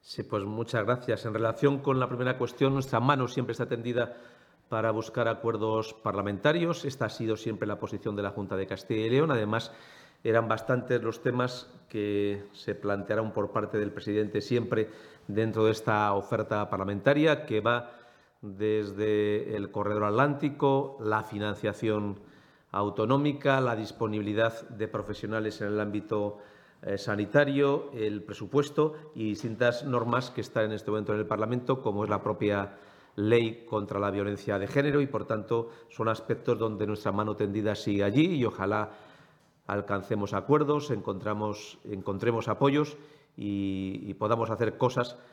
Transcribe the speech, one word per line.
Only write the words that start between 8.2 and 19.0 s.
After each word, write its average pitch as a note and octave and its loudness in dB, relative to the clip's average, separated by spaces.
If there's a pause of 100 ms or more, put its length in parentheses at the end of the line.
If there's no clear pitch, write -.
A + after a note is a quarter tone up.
la G2 -2
Junta G2 -6
de F#2+ -2
Castilla A2 -2
y A2+ 0
León. C#3+ 4
Además, A2+ 0 (500)
eran A2+ 4
bastantes A#2+ 0
los A2 -4
temas B2 -2 (200)
que G2+ 0 (100)
se - -6
plantearon G2+ -2
por G#2 -2
parte G#2+ 0
del G#2 0
presidente G#2 0
siempre A2 0 (380)
dentro A2 2
de A2 8
esta G#2+ 2
oferta G#2 0
parlamentaria, C3+ 2
que G#2+ 0
va A#2+ 2 (500)
desde G#2 0